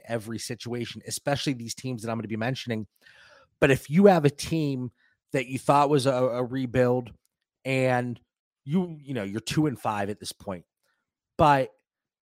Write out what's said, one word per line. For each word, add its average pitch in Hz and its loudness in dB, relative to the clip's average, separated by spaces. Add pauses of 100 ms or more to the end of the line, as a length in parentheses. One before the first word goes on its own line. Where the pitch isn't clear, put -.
every 113 -6
situation, 117 -10
especially 143 -2
these 117 -10
teams 123 -8
that 113 -8
I'm 113 -2
gonna 107 -6
be 107 -4
mentioning. 113 -4 (720)
But 139 6
if - 0
you 180 6
have 170 8
a 143 6
team 139 -4 (400)
that 131 -4
you 127 -6
thought 143 4
was 139 4
a, 139 2
a 127 0
rebuild 123 0 (540)
and 127 0 (440)
you, 170 -2
you 139 -12
know, 113 -4
you're 101 -6
two 156 0
and 123 -4
five 104 -4
at 104 -8
this 90 -12
point, 92 -12 (760)
but 143 4 (500)